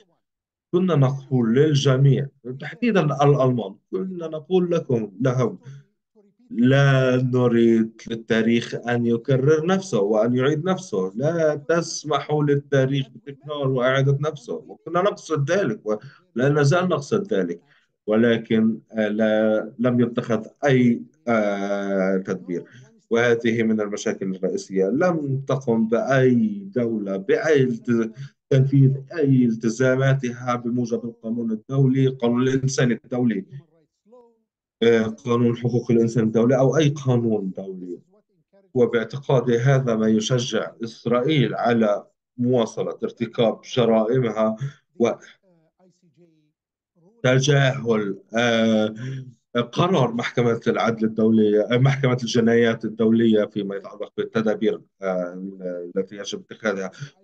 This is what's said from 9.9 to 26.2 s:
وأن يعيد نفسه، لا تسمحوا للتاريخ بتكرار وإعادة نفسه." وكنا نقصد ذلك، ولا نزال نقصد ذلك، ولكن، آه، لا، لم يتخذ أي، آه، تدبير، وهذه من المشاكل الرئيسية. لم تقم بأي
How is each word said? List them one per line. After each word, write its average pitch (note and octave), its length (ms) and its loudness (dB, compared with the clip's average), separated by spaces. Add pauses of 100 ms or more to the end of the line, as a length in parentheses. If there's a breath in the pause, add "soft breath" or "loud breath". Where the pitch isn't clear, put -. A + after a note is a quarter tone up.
وأن G#2+ 360 2
يعيد D3 300 0
نفسه، F#2+ 500 -4
لا D#3 400 0
تسمحوا D3+ 880 -2
للتاريخ C#3 640 0
بتكرار C#3+ 580 -8
وإعادة C3+ 540 2
نفسه." D3 320 -6
وكنا E3 480 -6
نقصد D#3+ 500 -2
ذلك، F#3+ 340 -2
ولا A2+ 640 -4
نزال D3+ 400 2
نقصد A2 440 -2
ذلك، F2+ 280 -4 (460 soft breath)
ولكن، A2+ 720 2 (120)
آه، G#2+ 160 -2
لا، G#2+ 720 0
لم B2 200 0
يتخذ A#2 460 -2 (200)
أي، B2 360 2 (260)
آه، G2 880 0
تدبير، F2+ 460 -6 (460 loud breath)
وهذه A#2 540 2
من A2 180 0
المشاكل G2+ 540 -6
الرئيسية. F#2+ 500 -2
لم C#3+ 600 -2
تقم A2+ 400 0
بأي A2+ 880 2